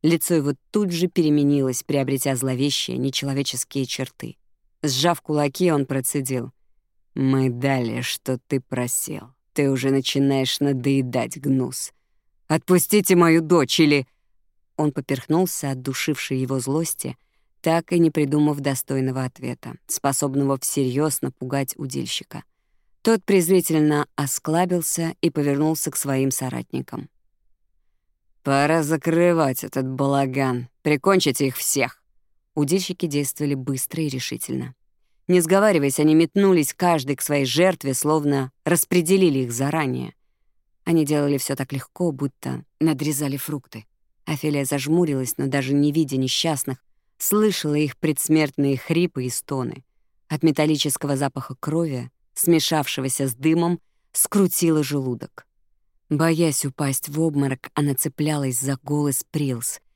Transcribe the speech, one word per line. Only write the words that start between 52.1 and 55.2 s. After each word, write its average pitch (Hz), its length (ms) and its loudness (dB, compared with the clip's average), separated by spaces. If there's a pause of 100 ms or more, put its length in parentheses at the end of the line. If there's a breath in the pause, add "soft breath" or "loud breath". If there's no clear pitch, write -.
смешавшегося 143 920 0
с 120 60 -6
дымом, 170 460 0 (320)
скрутило 175 720 2
желудок. 131 640 -6 (640)